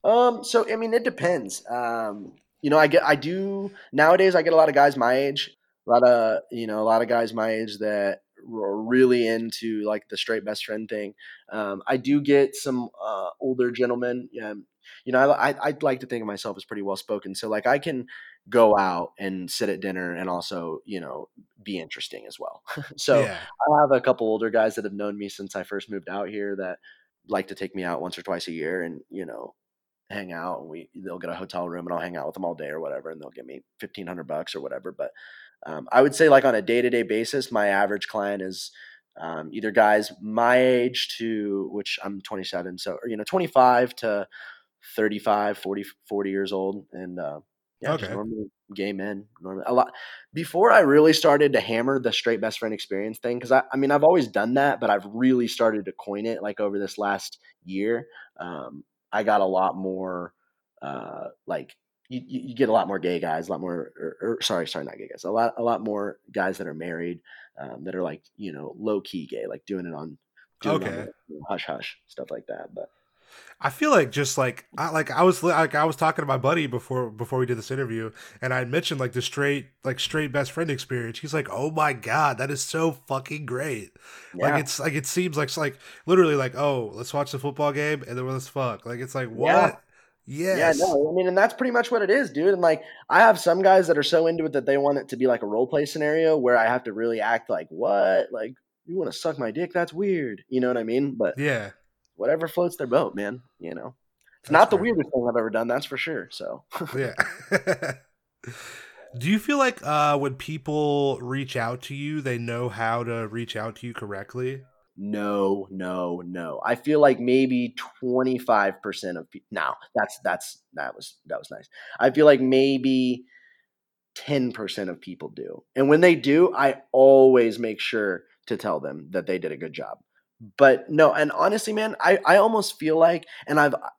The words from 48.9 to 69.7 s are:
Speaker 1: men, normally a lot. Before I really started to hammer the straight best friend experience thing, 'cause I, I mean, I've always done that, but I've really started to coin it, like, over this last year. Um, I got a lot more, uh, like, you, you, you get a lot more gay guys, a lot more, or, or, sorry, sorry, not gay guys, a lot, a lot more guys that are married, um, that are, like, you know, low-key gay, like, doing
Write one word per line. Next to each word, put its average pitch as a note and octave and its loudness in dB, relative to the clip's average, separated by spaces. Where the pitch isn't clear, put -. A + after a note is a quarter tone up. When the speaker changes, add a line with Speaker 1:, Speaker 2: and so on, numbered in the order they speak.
Speaker 1:
men, G2+ -8
normally F#2 -10
a B2 -2
lot. - 2
Before F3 2
I A3 10
really D3+ 8
started C#3+ 4
to A2 4
hammer A#2 -2
the A#2 -2
straight A2+ 0
best A2 -4
friend A2 -4
experience G#2 -8
thing, A#2+ -4
'cause B2 0
I, C3 6
I B2+ -2
mean, C3+ 2
I've D3 4
always D#3+ 6
done A2 -2
that, C#3 2
but A2+ 0
I've G2 0
really A#2+ 2
started A2 0
to F#2+ -10
coin G#2 -8
it, G#2 -6
like, G#2 -8
over G2+ -2
this G2 -6
last G2+ -4
year. G#2 -4
Um, C#2+ -12
I G#2 0
got G#2 4
a F#2+ 4
lot F#2 0
more, F#2 -8
uh, C2+ -10
like, D#2 -8
you, B2 -10
you, C3 -10
you A#2+ -14
get B2+ 4
a A2 2
lot F#2+ 2
more G2 -4
gay F2 -2
guys, E2 -4
a G2 -4
lot D2+ -6
more, F2 -8
or, D#2+ -10
or, G#2+ -4
sorry, E2+ -2
sorry, D2+ -8
not - -14
gay - -16
guys, - -18
a F2 -6
lot, A2+ 0
a A#2 -4
lot A#2 0
more G#2 -6
guys F#2 -2
that F2+ -8
are D2+ -10
married, E2+ -8
um, B1 -16
that F#2 -10
are, F#2 -4
like, D#2 -6
you F#2+ -10
know, C#2+ -12
low-key G#2 -4
gay, - -8
like, - -12
doing F#2 -6